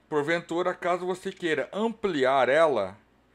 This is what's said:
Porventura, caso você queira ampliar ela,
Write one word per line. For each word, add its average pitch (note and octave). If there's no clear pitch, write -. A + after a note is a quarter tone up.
Porventura, E3+
caso F3+
você F#3
queira D3+
ampliar D3+
ela, B2+